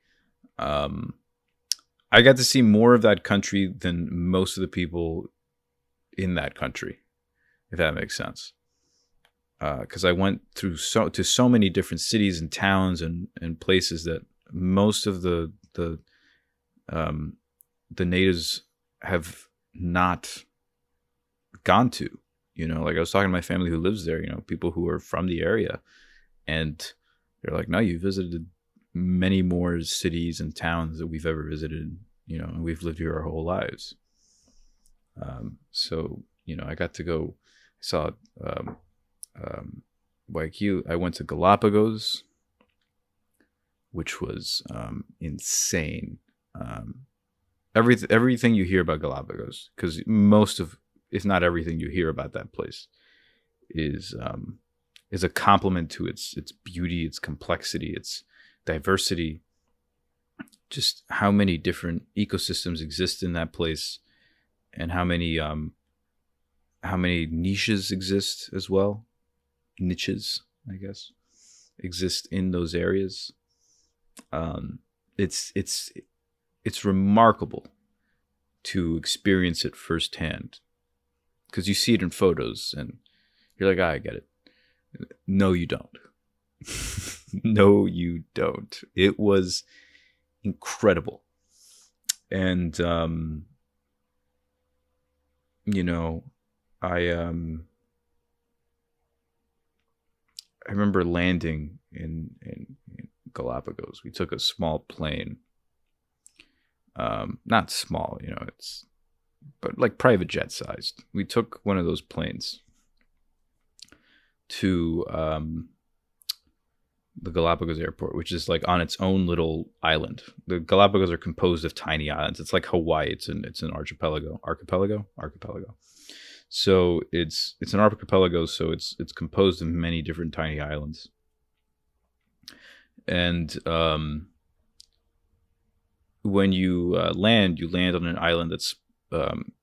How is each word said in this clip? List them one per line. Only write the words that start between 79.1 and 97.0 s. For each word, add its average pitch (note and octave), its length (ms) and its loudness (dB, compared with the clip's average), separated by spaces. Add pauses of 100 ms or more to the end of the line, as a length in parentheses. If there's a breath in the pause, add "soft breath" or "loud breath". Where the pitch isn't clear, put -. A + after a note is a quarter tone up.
it - 100 -6
firsthand, - 880 -6 (880)
'cause F#2+ 160 -4
you G2+ 80 2
see A#2 200 4
it F#2+ 80 4
in F2 80 0
photos D2+ 640 0
and - 220 -12 (580)
you're F#2+ 140 2
like, F2+ 80 2
"Ah, E2+ 140 2
I C#2 60 -2
get - 180 -8
it." - 120 -16 (1000 soft breath)
No, F#2+ 260 4
you E2+ 140 0
don't. - 300 -8 (640)
<laughs> - 540 -8 (300)
No, G2+ 400 8
you F2 480 -2
don't. - 480 -4 (140)
It F#2+ 260 4
was F#2+ 440 2 (800 soft breath)
incredible. - 800 0 (1080 soft breath)
And, F2+ 500 -2
um, E2 640 -2 (2250)
you G2 180 2
know, E2 400 -2 (560)
I, F2 300 0